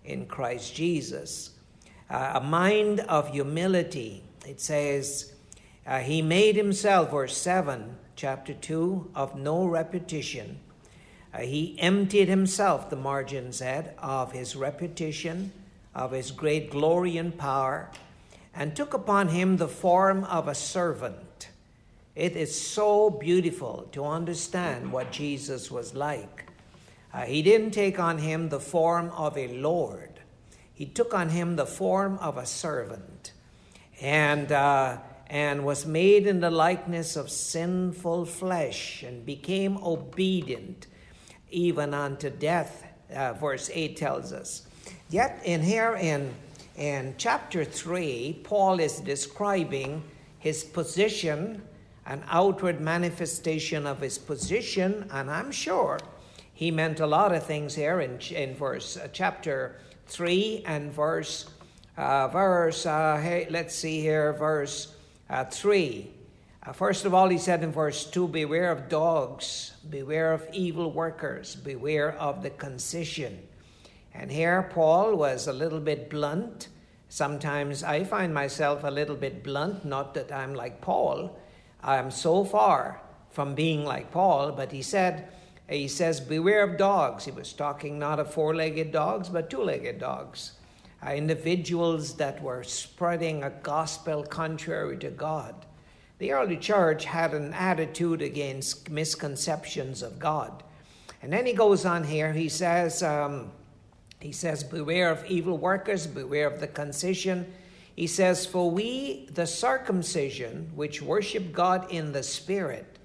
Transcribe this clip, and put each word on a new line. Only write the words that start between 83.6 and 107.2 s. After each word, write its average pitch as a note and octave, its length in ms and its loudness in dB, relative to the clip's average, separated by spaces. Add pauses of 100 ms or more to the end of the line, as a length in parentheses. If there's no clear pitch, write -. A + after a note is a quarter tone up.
like C3 260 -4
Paul, D#3+ 400 4
but C3 220 -6
he C3+ 100 -8
said, F3+ 460 0 (420)
he D3 160 -2
says, D#3+ 320 0
"Beware E3 460 4
of F3 120 0
dogs." F#3+ 480 4
He C#3+ 60 -10
was - 220 -12
talking D3 480 -4
not D3+ 180 0
of D3 160 -2
four-legged D#3+ 560 0
dogs, D#3+ 380 0
but E3 200 -2
two-legged D3 520 -2
dogs. - 540 -8 (520)
Uh, C#3 60 -4
individuals D#3+ 1040 0
that C#3+ 260 -4
were B2+ 220 -6
spreading E3 800 -2
a C#3 60 -4
gospel D3+ 760 -2
contrary D#3 720 -4
to C#3+ 120 -8
God. D3+ 440 -6 (640)
The - 140 -2
early A3 240 2
church E3+ 480 4
had E3 280 0
an D3 220 -4
attitude E3+ 680 0
against C3+ 680 -6
misconceptions D3 1120 -4
of A2 160 -10
God. D3+ 460 -2 (580)
And C#3+ 100 -6
then A#3+ 140 2
he B3 60 2
goes G3+ 340 6
on E3+ 160 2
here, D3+ 300 0
he D#3+ 160 0
says, E3+ 560 2
um, C#3+ 480 -2 (640)
he D3 140 -12
says, D3+ 320 -4
"Beware E3 480 2
of D#3 140 -2
evil F3 300 0
workers, F#3 520 0
beware C#3+ 400 0
of C#3+ 100 -4
the D3 80 -4
concision." F3 880 -2 (420)